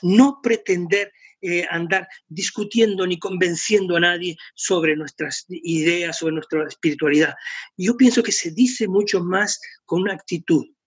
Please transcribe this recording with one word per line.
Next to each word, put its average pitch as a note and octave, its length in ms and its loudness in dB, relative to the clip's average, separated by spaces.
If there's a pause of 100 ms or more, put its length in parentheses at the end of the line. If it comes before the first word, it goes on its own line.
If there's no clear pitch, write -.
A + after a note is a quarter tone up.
no A#3+ 400 4
pretender, G3+ 680 -2 (300)
eh, F3 300 -2
andar F3 360 -2 (200)
discutiendo G3+ 800 -2
ni F3 100 -2
convenciendo F#3 800 0
a E3+ 40 2
nadie F3 380 0 (160)
sobre D#3+ 420 0
nuestras - 540 -8
ideas, E3+ 720 -2
sobre D#3+ 160 -2
nuestra D#3 320 -4
espiritualidad. D3 680 0 (420)
Yo A3 220 -2
pienso A#3+ 240 6
que G3+ 100 -2
se E3+ 200 -4
dice A#3+ 360 0
mucho G3 360 0
más F#3+ 360 -2 (260)
con F3+ 180 0
una G3 100 -2
actitud D#3+ 540 -2 (200)